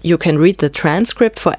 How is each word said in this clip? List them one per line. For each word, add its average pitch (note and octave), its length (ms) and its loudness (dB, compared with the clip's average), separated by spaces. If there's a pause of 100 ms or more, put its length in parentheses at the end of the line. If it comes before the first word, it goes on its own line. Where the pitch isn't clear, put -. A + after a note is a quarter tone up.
You E3 160 2
can D#3 200 0
read F3+ 240 2
the D3 80 0
transcript G#3+ 680 -2
for - 220 -2